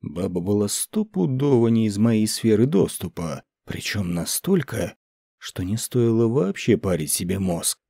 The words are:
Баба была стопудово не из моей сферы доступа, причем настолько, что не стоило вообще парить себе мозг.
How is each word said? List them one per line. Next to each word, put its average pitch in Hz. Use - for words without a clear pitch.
Баба 90
была 101
стопудово 139
не 113
из 98
моей 110
сферы 110
доступа, 87
причем -
настолько, -
что -
не 98
стоило 117
вообще 147
парить 90
себе 92
мозг. 87